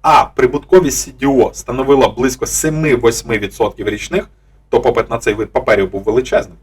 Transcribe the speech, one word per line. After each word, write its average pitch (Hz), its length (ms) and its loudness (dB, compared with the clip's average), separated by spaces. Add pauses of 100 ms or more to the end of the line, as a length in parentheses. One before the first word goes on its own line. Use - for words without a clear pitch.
а - 220 4
прибутковість 139 720 2
сі - 120 -8
ді 127 160 -6
о 127 280 2
становила 131 540 2
близько 127 380 -4
семи-восьми 120 920 0
відсотків 101 500 -4
річних, - 400 -6 (400)
то - 120 0
попит 117 300 -2
на 117 80 -4
цей 107 160 -2
вид 107 180 -6
паперів 101 380 0
був 98 120 -8
величезним. 110 600 -2